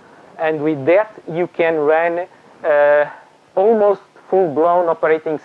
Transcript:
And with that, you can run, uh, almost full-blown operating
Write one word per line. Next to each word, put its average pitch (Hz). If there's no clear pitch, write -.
And 156
with 151
that, 202
you 170
can 165
run, 165
uh, 147
almost 208
full-blown 175
operating 156